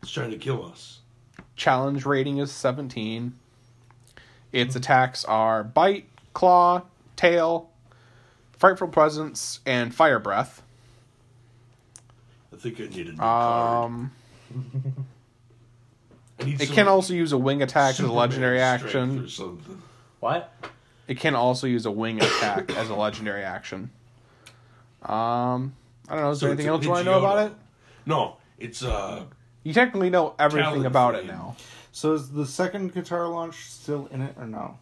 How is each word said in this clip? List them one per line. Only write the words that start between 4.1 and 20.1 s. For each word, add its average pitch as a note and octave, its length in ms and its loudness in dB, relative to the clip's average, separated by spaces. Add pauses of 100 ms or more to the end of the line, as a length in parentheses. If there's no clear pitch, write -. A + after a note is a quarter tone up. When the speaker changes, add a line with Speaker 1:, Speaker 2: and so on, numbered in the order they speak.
Speaker 2:
Its C3 220 0
attacks B2+ 500 2
are A2 380 2
bite, F3 440 2 (260)
claw, F3+ 500 6 (340)
tail, E3+ 520 2 (840)
frightful F#3 340 4
presence, D3+ 800 0
and B2 280 0
fire D3 260 6
breath. G#2 420 -4 (1900)
Speaker 1:
I - 20 -20
think A#2 240 -10
I A2 60 -8
need F#2 220 -12
a E2+ 40 -12
new D#2+ 60 -14
card. A#2 680 2
Speaker 2:
Um, A#2+ 260 -8 (2250)
Speaker 1:
I - 40 -8
need C#3 180 -2
Speaker 2:
it D3 60 -2
Speaker 1:
some D3 80 -2
Speaker 2:
can G#3 120 6
also F#3 260 4
use E3+ 180 0
a C#3 60 2
wing C#3 240 2
attack C#3 280 4
as C3 60 -2
a C#3+ 80 -2
Speaker 1:
Superman A#2+ 140 0
Speaker 2:
legendary B2+ 420 2
Speaker 1:
strength B2+ 260 2
Speaker 2:
action. C3 340 -2
Speaker 1:
or B2 80 -10
something. F2 540 -14 (380)